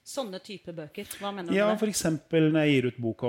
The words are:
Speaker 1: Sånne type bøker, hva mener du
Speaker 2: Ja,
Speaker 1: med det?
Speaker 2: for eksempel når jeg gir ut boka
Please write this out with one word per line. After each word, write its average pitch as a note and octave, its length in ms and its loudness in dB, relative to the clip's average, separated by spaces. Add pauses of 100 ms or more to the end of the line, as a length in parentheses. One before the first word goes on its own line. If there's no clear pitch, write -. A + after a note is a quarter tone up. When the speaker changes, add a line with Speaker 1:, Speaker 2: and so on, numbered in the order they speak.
Speaker 1:
Sånne G#3+ 400 -8
type F#3+ 320 -14
bøker, D#3+ 300 -12 (100)
hva G3+ 160 -6
mener F#3 160 -8
du E3+ 80 -4
Speaker 2:
Ja, G#3 140 4
Speaker 1:
med G#3+ 80 0
det? - 20 -10
Speaker 2:
for A3 80 2
eksempel D#3+ 640 2
når D#3 140 4
jeg D3 80 6
gir B2+ 160 4
ut - 100 -8
boka A2+ 280 -2